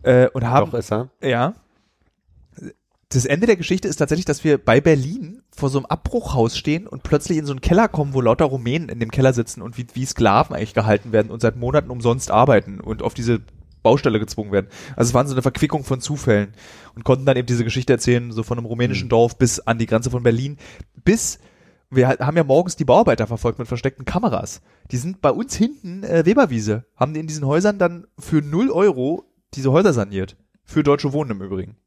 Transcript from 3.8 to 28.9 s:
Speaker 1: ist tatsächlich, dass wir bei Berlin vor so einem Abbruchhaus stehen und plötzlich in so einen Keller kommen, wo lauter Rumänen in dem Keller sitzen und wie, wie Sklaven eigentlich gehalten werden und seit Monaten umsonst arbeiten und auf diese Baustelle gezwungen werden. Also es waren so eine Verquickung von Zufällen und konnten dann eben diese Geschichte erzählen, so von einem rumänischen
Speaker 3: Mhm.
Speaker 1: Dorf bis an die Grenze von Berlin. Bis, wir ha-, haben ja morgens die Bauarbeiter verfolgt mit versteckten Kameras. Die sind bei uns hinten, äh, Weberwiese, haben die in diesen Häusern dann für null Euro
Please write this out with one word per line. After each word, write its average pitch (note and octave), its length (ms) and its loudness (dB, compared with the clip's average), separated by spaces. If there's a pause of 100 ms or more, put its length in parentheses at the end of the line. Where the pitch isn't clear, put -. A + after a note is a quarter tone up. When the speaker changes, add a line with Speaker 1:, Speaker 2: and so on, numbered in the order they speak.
Speaker 1:
ist D3+ 100 -6
tatsächlich, D#3 280 0
dass - 180 -4
wir D3 200 4
bei A#2+ 180 4
Berlin D#3+ 600 0 (100)
vor - 180 -4
so C3+ 100 -2
einem - 80 -6
Abbruchhaus C3+ 720 -2
stehen E3 300 -4
und - 160 -14
plötzlich D#3 360 0
in D3+ 60 -6
so C#3+ 80 -6
einen C3+ 80 -10
Keller G#3 260 4
kommen, C#3+ 260 -4
wo C3 80 2
lauter A#2+ 240 4
Rumänen C3 440 -4
in A#2+ 100 -10
dem A2+ 120 -4
Keller C3 220 4
sitzen A#2+ 300 -6
und A#2 140 -12
wie, B2 160 -10
wie B2 120 -6
Sklaven A2 500 2
eigentlich G#2+ 200 -8
gehalten G#2+ 360 0
werden G#2+ 200 2
und A2+ 100 -10
seit A#2 140 0
Monaten B2 340 -2
umsonst A#2+ 400 -2
arbeiten G#2+ 500 4
und A2 220 -8
auf - 140 -4
diese A#2 260 0 (400)
Baustelle A2+ 380 2
gezwungen G#2 320 -6
werden. G2 160 0 (280)
Also A#2+ 140 0
es A#2+ 60 -4
waren C3 120 2
so C#3 60 -6
eine B2+ 80 -2
Verquickung C#3+ 420 -2
von B2+ 180 -6
Zufällen A2 520 -2 (420)
und A2+ 80 -18
konnten C3 220 0
dann C3+ 120 2
eben B2 100 -4
diese A#2+ 160 0
Geschichte B2 300 0
erzählen, A#2+ 380 0
so A2 120 -6
von A#2+ 160 -6
einem A#2 80 -8
rumänischen A#2 400 -2
Speaker 3:
Mhm. - 20 -12
Speaker 1:
Dorf A#2 280 4
bis B2 220 2
an A#2 200 -2
die A#2 80 0
Grenze A#2 240 0
von B2 100 -4
Berlin. B2+ 360 0 (460)
Bis, - 360 0 (500)
wir B2+ 200 4
ha-, C3 100 0
haben D3 180 0
ja E3 60 4
morgens D#3 320 2
die D3+ 100 -4
Bauarbeiter B2+ 400 4
verfolgt A2+ 320 -4
mit A#2+ 120 -10
versteckten B2+ 360 -4
Kameras. - 560 -4 (300)
Die B2+ 60 -4
sind E3 240 -8
bei C#3+ 100 4
uns A3+ 240 -6
hinten, G3 480 -4
äh, E3 220 0
Weberwiese, B2 580 0 (120)
haben D3 200 -4
die D#3 60 -6
in D#3+ 60 -8
diesen D3+ 200 -8
Häusern F#3+ 320 0
dann F3 260 -2 (140)
für D#3 240 0
null E3 260 0
Euro D#3+ 540 0 (320)